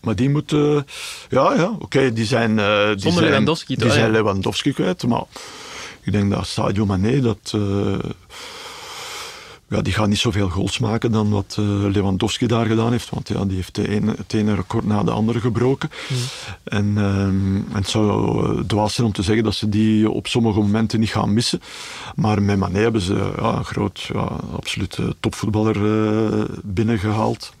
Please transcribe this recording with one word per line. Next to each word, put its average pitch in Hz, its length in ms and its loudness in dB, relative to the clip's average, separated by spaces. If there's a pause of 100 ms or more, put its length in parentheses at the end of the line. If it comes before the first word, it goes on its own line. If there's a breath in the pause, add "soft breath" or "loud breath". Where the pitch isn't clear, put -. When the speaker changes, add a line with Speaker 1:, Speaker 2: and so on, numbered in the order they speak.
Speaker 1:
Maar 110 140 -2
die 127 140 2
moeten, 147 560 2 (440 loud breath)
ja, 147 260 4
ja, 196 240 2
oké, 135 340 2
die 113 120 0
zijn, 110 340 2
eh, 104 280 4
die 104 120 2
Speaker 2:
Zonder 175 200 2
Speaker 1:
zijn, 107 100 4
Speaker 2:
Lewandowski, 139 460 2
Speaker 1:
die - 80 0
Speaker 2:
toch? 120 100 4
Speaker 1:
zijn 113 120 4
Speaker 2:
Ja. 110 60 2
Speaker 1:
Lewandowski 107 640 2
kwijt, 180 340 0
maar 117 160 0 (800 loud breath)
ik - 100 -4
denk 101 200 2
dat 95 160 -2
Sadio 107 380 0
Mané, 104 360 2
dat, 113 340 -2
eh, 101 380 0 (1700 loud breath)
ja, - 140 -2
die 92 120 -2
gaat 107 140 0
niet 104 100 2
zoveel 101 320 0
goals 95 300 -2
maken 113 320 0
dan 107 180 2
wat, 101 300 -2
eh, 104 60 0 (260)
Lewandowski 98 560 0
daar 117 180 2
gedaan 113 260 2
heeft, 123 180 -4
want - 180 -8
ja, - 180 -2
die 92 100 -2
heeft 92 200 -6
de - 140 -2
ene, 104 280 0
het - 160 -10
ene 107 220 2
record 104 300 -2
na 104 180 2
de 113 80 0
andere 113 280 0
gebroken. 123 500 0 (200 loud breath)
Speaker 2:
Mhm. 127 100 -2 (440 loud breath)
Speaker 1:
En, 104 340 0
ehm, 98 580 2
en 98 160 -2
het 101 180 -2
zou, 107 560 2
eh, - 200 0
dwaas 104 280 0
zijn 120 140 0
om 101 60 0
te 104 100 -2
zeggen 110 200 2
dat 107 120 0
ze 107 140 -2
die 107 400 4
op - 180 -4
sommige 113 320 2
momenten 107 400 2
niet 110 120 0
gaan 107 220 2
missen. 120 280 0 (540 loud breath)
Maar 104 260 2
met 101 160 2
Mané 95 220 0
hebben 113 220 2
ze, 98 360 0
ja, 110 200 0
een 117 80 -4
groot, - 340 -4 (140)
ja, - 160 -2 (260)
absoluut, - 420 -6
eh, - 80 -2 (140)
topvoetballer, 107 560 0 (600)
eh, 107 80 0 (200)
binnengehaald. 107 960 0